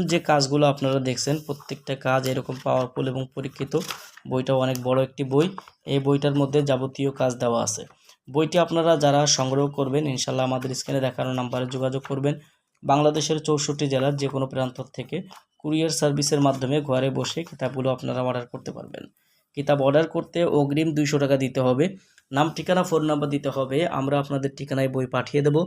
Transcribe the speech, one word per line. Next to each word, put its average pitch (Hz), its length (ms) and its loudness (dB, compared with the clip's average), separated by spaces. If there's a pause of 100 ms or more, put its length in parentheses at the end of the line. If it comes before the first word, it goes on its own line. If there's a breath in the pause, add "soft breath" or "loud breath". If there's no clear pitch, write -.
যে 165 140 2
কাজগুলো 147 480 2
আপনারা 135 320 2
দেখছেন, 131 400 -2
প্রত্যেকটা 147 560 -8
কাজ 131 320 0
এরকম 131 360 -4
পাওয়ারফুল 131 440 -2
এবং 131 160 -4 (100)
পরীক্ষিত। 135 400 -8 (540 loud breath)
বইটাও 131 340 0
অনেক 131 220 0
বড় 127 200 2
একটি 131 200 -4
বই। 139 240 4 (380 loud breath)
এই 139 140 0
বইটার 143 360 2
মধ্যে 143 240 2 (100)
যাবতীয় 135 420 0
কাজ 131 200 0 (100)
দেওয়া 120 220 2
আছে। - 200 -4 (440 soft breath)
বইটি 151 320 0
আপনারা 165 380 4
যারা 143 300 4
সংগ্রহ 135 380 2 (120)
করবেন, 139 280 0
ইনশাল্লাহ 131 400 -2
আমাদের 131 300 -2
স্ক্রিনে 139 260 -4
দেখানো 131 320 -2
নাম্বারে 127 320 -2 (100)
যোগাযোগ 131 320 -2
করবেন। 139 280 0 (480 soft breath)
বাংলাদেশের 147 600 2
চৌষট্টি 147 440 0
জেলার 135 280 2
যে 139 120 -2
কোনো 131 200 -4
প্রান্ত 131 300 -4 (160)
থেকে 135 240 -8 (400 loud breath)
কুরিয়ার 156 400 0
সার্ভিসের 143 440 2
মাধ্যমে 131 400 2
ঘরে 135 280 0
বসে 131 340 -4
কিতাবগুলো 131 460 -6
আপনারা 127 340 -4
অর্ডার 123 240 -4
করতে 131 240 -12
পারবেন। - 320 -14 (540)
কিতাব 143 240 2
অর্ডার 143 260 4
করতে 165 320 -4 (180)
অগ্রিম 147 360 2
দুইশো 147 260 0
টাকা 139 180 2
দিতে 131 240 -2
হবে, 127 240 2 (460 loud breath)
নাম, 143 220 2
ঠিকানা, 180 300 0
ফোন 160 220 0
নাম্বার 147 240 0
দিতে 143 200 -2
হবে। 135 280 -2 (100)
আমরা 139 320 -2
আপনাদের 139 360 -2
ঠিকানায় 135 340 -2
বই 131 180 -2
পাঠিয়ে 127 360 0
দেব। 147 240 4